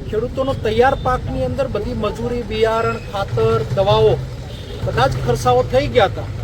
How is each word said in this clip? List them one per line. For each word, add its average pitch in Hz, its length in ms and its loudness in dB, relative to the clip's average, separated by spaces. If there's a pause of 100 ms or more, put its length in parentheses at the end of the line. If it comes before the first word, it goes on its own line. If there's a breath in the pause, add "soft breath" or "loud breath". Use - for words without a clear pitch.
ખેડૂતોનો 262 560 -2
તૈયાર 233 440 4
પાકની 254 460 -2
અંદર 254 200 -2
બધી 220 320 -4
મજૂરી, 233 480 -4
બિયારણ, 220 580 0
ખાતર, 226 520 0 (120)
દવાઓ, 208 420 6 (680)
બધા 233 300 2
જ - 100 -2
ખર્ચાઓ 247 440 2
થઈ 269 240 2
ગયા 220 220 4
હતા. - 180 -6 (140)